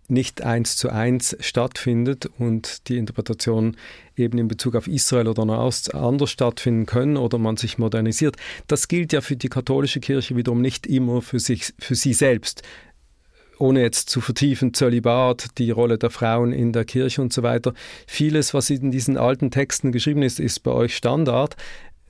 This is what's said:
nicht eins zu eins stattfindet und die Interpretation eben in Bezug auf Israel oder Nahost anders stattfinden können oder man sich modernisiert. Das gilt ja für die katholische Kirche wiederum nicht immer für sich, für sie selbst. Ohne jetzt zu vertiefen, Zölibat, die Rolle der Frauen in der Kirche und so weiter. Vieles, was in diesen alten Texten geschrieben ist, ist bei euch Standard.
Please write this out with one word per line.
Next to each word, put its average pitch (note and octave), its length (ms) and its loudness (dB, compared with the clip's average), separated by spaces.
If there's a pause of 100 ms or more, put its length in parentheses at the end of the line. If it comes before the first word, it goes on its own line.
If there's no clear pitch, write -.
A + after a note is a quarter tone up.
nicht B2+ 340 0
eins A#2 340 0
zu A#2+ 140 -2
eins A#2 500 0
stattfindet B2 840 -2 (120)
und A2+ 500 -4
die B2 100 0
Interpretation A2+ 800 -2 (400)
eben A#2+ 220 0
in A2+ 100 2
Bezug A#2+ 280 -2
auf A2 100 -2
Israel B2+ 420 2
oder A2 180 0
Nahost A#2 480 0
anders C#3 360 0
stattfinden A#2 540 0
können C3+ 320 2
oder A#2+ 220 0
man A2 180 0
sich - 220 -4
modernisiert. A2+ 580 0 (300)
Das - 220 0
gilt E3+ 240 0
ja C#3+ 100 2
für C#3 140 -4
die B2+ 120 -4
katholische C3+ 520 0
Kirche C3 360 -2
wiederum A#2+ 240 2
nicht B2+ 260 -2
immer B2 360 2
für A#2+ 180 -4
sich, - 380 -2
für - 160 -4
sie B2 180 2
selbst. B2 500 0 (960)
Ohne C3+ 220 4
jetzt - 300 0
zu B2+ 100 0
vertiefen, C3 540 0
Zölibat, A#2+ 840 2
die A#2 120 2
Rolle A#2 280 4
der A#2 120 0
Frauen A#2+ 420 0
in A#2+ 200 0
der A2+ 120 0
Kirche C3 380 0
und B2 100 -2
so B2+ 100 -2
weiter. A#2+ 300 0 (340)
Vieles, D3+ 480 0
was C#3 160 0
in C3+ 200 0
diesen C3 260 -2
alten B2+ 340 2
Texten C3+ 400 0
geschrieben C#3+ 320 2
ist, B2+ 160 0
ist C#3+ 220 -2
bei A#2+ 100 -2
euch A#2+ 260 2
Standard. C3 600 0 (540)